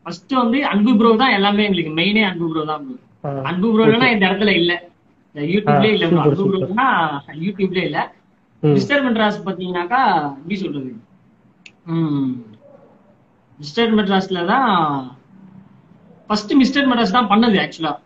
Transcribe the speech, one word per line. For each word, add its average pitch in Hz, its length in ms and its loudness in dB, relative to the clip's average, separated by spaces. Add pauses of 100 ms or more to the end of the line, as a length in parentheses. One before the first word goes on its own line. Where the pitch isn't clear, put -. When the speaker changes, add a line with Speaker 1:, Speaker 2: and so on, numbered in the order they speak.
Speaker 1:
first - 300 -10
வந்து 254 320 0
அன்பு 208 320 2
bro 226 180 4
தான் 254 160 2
எல்லாமே 202 320 2
எங்களுக்கு 170 280 -2
மெயினே, 196 320 0
அன்பு 170 260 -4
bro 160 160 -4
தான் 151 200 -8
ப்ரோ. - 440 -14
Speaker 2:
ஆ, 139 120 -8
Speaker 1:
அன்பு 180 300 -2
bro 220 140 4
இல்லைன்னா 226 220 4
Speaker 2:
ஓகே. 247 40 2
Speaker 1:
இந்த 208 160 2
இடத்துல 196 200 0
இல்ல, 175 420 0 (440)
இந்த 147 140 -6
YouTubeலயே 185 420 2
Speaker 2:
ஆ, 214 40 2
Speaker 1:
இல்ல 185 140 0
bro. 170 100 2
Speaker 2:
super, 151 120 4
Speaker 1:
அன்பு 190 200 0
ப்ரோ 190 100 -2
Speaker 2:
சூப்பர். 180 100 -4
Speaker 1:
இல்லைன்னா 247 200 0 (540)
YouTubeலயே 185 400 -4
இல்ல. 165 280 -6 (480)
Speaker 2:
ம். 151 120 2
Speaker 1:
மிஸ்டர் 254 400 2
மெட்ராஸ் 214 340 0
பாத்தீங்கன்னாக்கா, 180 560 -4 (220)
எப்படி 151 320 -8
சொல்றது, 143 360 -8 (920)
ம், 151 460 -2 (1300)
மிஸ்டர் 220 360 -2
மெட்ராஸ்ல 190 500 0
தான் 240 260 0 (1600)
first 208 260 -4
மிஸ்டர் 277 340 4
மெட்ராஸ் 233 240 2
தான் 233 180 2
பண்ணது 214 280 4
ஆக்சுவலா. 151 360 -4 (120)